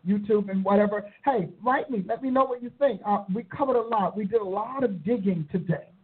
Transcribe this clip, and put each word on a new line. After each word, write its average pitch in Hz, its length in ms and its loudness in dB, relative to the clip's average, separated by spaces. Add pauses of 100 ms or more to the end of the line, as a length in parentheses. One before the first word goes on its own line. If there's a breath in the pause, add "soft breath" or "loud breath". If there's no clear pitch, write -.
YouTube 208 420 0
and 190 140 -2
whatever. 208 420 2 (200)
Hey, 220 240 0 (140)
write 262 280 0
me. 202 160 -2
Let 226 160 -4
me 262 80 -2
know 262 140 4
what 247 180 -6
you 240 160 -10
think. 262 260 4
Uh, 202 180 2 (100)
we 233 100 -2
covered 277 320 0
a 233 60 4
lot. 220 360 0
We 208 80 -2
did 220 160 2
a 196 40 -4
lot 226 380 -4
of 185 200 -2
digging 190 480 0
today 170 380 -2 (140)